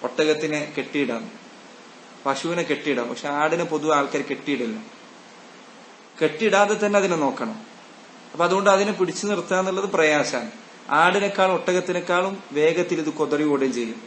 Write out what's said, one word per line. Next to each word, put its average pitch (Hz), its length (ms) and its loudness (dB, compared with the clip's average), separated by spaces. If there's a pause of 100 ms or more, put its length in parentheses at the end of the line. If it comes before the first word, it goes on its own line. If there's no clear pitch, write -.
ഒട്ടകത്തിനെ 151 720 -2
കെട്ടിയിടാം, 123 540 -4 (920)
പശുവിനെ 160 380 -2
കെട്ടിയിടാം, 131 460 -2
പക്ഷെ 127 180 -8
ആടിനെ 156 360 0
പൊതുവെ 151 320 0
ആൾക്കാർ 139 340 0
കെട്ടിയിടില്ല. 123 500 -4 (1400)
കെട്ടിയിടാതെ 208 640 2
തന്നെ 202 140 4
അതിനെ 185 160 0
നോക്കണം. 127 400 -4 (760)
അപ്പൊ 170 140 0
അതുകൊണ്ട് 190 240 4
അതിനെ 196 220 4
പിടിച്ചു 185 340 -2
നിർത്തുക 190 320 -2
എന്നുള്ളത് 190 280 -2
പ്രയാസാണ്. 151 680 2 (380)
ആടിനേക്കാളും 190 640 4
ഒട്ടകത്തിനേക്കാളും 180 1000 0
വേഗത്തിൽ 170 480 2
ഇത് 156 100 -2
കൊതറി 147 340 0
ഓടുകയും 135 300 0
ചെയ്യും. 113 340 -6